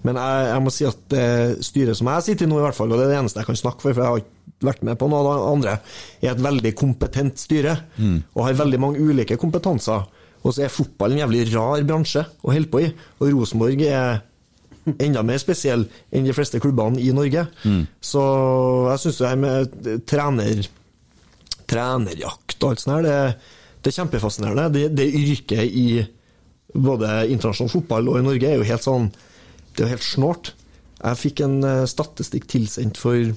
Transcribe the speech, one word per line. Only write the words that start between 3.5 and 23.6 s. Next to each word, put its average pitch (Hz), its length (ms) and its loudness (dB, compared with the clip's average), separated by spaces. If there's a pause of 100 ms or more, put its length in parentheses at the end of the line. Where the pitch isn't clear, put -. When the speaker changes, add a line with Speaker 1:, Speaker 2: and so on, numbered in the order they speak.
Speaker 1:
snakke - 240 -4
for, 135 100 2
for 123 80 0
jeg 123 80 2
har 117 140 -2
ikke - 480 -8
vært - 160 -8
med 117 100 -4
på 131 80 0
noe 147 160 2
av 139 60 2
det 139 240 0
andre, 110 240 0 (420)
er 123 140 0
et 123 160 -2
veldig 113 240 0 (100)
kompetent 135 560 -2
styre, 156 380 0 (180)
Speaker 2:
Mm. 101 220 2 (180)
Speaker 1:
og 110 140 0
har 131 100 0
veldig 135 300 2
mange 143 180 -2
ulike 123 320 2
kompetanser, 156 640 -2 (400)
og 127 100 2
så 139 120 -2
er 131 100 -6
fotball 127 400 -2
en 151 80 0
jævlig 120 220 2 (100)
rar 139 320 0
bransje 160 380 0 (180)
å - 80 0
holde 156 220 0
på 139 100 4
i, 165 80 0 (300)
og 143 160 4
Rosenborg 120 500 2
er 127 320 0 (800)
enda 135 240 2
mer 120 160 0
spesiell 131 480 0 (240)
enn 135 160 0
de 127 80 0
fleste 139 240 -2
klubbene 123 400 2
i 127 160 2
Norge. 147 320 2 (160)
Speaker 2:
Mm. 98 220 2 (180)
Speaker 1:
Så - 180 0 (720)
jeg 135 140 0
synes 131 180 -2
det 123 80 0
her 131 100 0
med 131 640 -2
trener, 113 640 0 (1000)
trenerjakt 113 920 -4
og 139 120 2
alt 113 100 -6
sånt 135 160 0
her, 165 80 2
det, 139 460 0 (280)